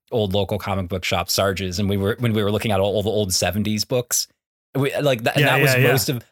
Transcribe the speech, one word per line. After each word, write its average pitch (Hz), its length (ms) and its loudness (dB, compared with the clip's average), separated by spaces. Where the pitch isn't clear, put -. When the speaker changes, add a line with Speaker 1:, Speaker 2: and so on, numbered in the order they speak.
Speaker 1:
old 104 220 0
local 101 260 0
comic 95 300 -4
book 92 160 -4
shop, 90 240 -2
Sarge's, 95 500 0
and 101 100 0
we 101 80 0
were, 98 220 0
when 120 140 0
we 107 100 0
were 101 80 0
looking 107 200 0
at 98 80 2
all, 98 140 0
all 107 100 0
the 104 60 0
old 101 240 0
seventies 104 520 -2
books, - 420 -2
we, 139 220 0
like, 131 260 0
th-, 135 120 0
and 139 100 4
Speaker 2:
Yeah, 143 120 2
Speaker 1:
that 139 40 4
was 139 140 4
Speaker 2:
yeah, 123 60 4
yeah. 123 100 4
Speaker 1:
most 123 180 0
of, 123 220 -4